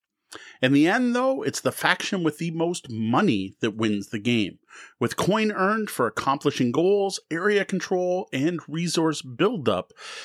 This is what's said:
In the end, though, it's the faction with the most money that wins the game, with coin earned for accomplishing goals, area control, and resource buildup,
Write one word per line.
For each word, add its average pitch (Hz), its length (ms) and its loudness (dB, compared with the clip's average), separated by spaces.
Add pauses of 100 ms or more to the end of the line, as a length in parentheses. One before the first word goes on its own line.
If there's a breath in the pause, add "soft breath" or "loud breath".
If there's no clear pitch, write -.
(600 loud breath)
In 131 120 4
the 147 140 6
end, 240 280 0
though, 269 260 0
it's - 200 -4
the - 100 0
faction 180 520 -2
with 156 140 0
the 165 140 -4
most 165 360 -4
money 113 760 2
that 110 140 0
wins 107 340 0
the 113 100 -6
game, 107 400 0 (400 loud breath)
with 120 180 -2
coin 214 340 2
earned 202 380 0
for - 160 -2
accomplishing 135 640 0
goals, 190 480 2 (120)
area 190 340 2
control, 180 640 -2
and 151 360 0
resource 160 560 0
buildup, 127 680 0 (340 loud breath)